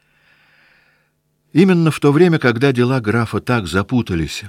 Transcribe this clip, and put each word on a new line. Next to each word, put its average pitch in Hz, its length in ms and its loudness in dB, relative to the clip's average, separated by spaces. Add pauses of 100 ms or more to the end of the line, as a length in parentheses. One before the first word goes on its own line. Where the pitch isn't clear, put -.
(1500)
Именно 170 360 4
в - 80 -4
то 143 140 2
время, 160 260 4
когда 127 340 0
дела 123 280 0
графа 107 400 -4
так 117 260 -4
запутались, 95 840 -4